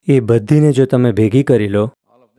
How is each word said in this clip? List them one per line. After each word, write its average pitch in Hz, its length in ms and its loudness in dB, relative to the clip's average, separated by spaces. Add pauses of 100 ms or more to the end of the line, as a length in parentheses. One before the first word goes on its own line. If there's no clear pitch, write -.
એ 139 140 2
બધીને 117 500 0
જો 131 140 0
તમે 123 260 0
ભેગી 110 320 0
કરી 107 260 -2
લો, 101 140 -2 (540)